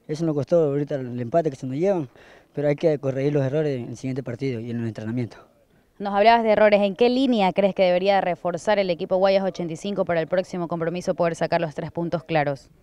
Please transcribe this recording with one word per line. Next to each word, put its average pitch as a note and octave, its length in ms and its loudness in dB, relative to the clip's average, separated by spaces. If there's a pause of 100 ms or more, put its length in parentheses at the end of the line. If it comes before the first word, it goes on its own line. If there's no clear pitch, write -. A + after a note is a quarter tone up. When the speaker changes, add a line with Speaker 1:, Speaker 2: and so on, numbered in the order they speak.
Speaker 1:
Eso D#3 180 -4
nos D#3 80 0
costó D#3+ 300 2
ahorita C#3+ 320 -2
el B2 240 -8
empate D#3 280 0
que C3+ 60 -4
se C3 140 -10
nos C3 80 -6
llevan, E3+ 320 0 (440)
pero C#3+ 140 -2
hay D3 80 2
que D3+ 240 2
corregir C3+ 340 -2
los C#3+ 120 2
errores C#3+ 340 0
en A#2 120 -8
el A#2+ 60 -10
siguiente C3 280 -6
partido A#2+ 340 -6
y A#2 140 -8
en A#2 80 -4
el A#2 80 -2
entrenamiento. A2+ 480 -6 (600)
Speaker 2:
Nos G3+ 160 -6
hablabas A3+ 280 6
de A3+ 80 2
errores. G#3 300 6
¿En G3+ 160 0
qué A#3+ 120 4
línea B3 440 2
crees G3 240 0
que G3 80 4
debería F#3 360 4
reforzar F3+ 600 0
el F#3 100 0
equipo F3+ 280 -2
Guayas G3 260 4
ochenta F3 300 -4
y - 20 -8
cinco G3 280 -4
para E3+ 160 0
el D#3+ 60 -2
próximo F3+ 400 -2
compromiso E3+ 480 -4
poder E3+ 220 0
sacar E3+ 240 0
los D#3 160 -4
tres D#3 160 -8
puntos E3+ 320 -4
claros? D3 460 -2 (120)